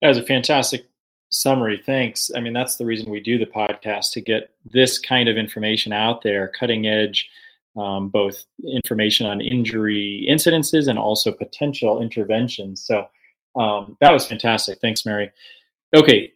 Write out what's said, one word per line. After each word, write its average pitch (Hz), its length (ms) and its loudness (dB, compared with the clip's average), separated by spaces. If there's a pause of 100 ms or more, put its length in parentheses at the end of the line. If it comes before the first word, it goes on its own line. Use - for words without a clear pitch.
That 156 80 4
was 131 100 6
a 120 60 -2
fantastic 131 600 0 (440)
summary. 117 540 0
Thanks. 131 500 -2
I 120 60 -4
mean, 117 140 -6
that's 123 220 -4
the 120 100 -6
reason 110 240 -4
we 104 100 -8
do 117 160 -2
the 113 80 0
podcast, 104 680 -4
to 110 100 -8
get - 260 -2 (240)
this 127 260 4
kind 123 300 0
of 110 80 2
information 107 560 -4
out 110 300 -2
there, 104 260 -2
cutting 113 380 -2
edge, 107 420 0 (480)
um, 98 320 -4
both 98 380 -2 (200)
information 113 600 0
on 104 160 -4
injury 107 840 -2
incidences 156 640 2
and 110 100 0
also 107 320 0
potential 117 680 -2
interventions. 110 840 -4
So, 104 260 -2 (520)
um, 104 400 -2
that 143 100 8
was 135 160 4
fantastic. 110 540 -2
Thanks, 110 240 -2
Mary. 104 260 -4 (640)
Okay, 147 420 8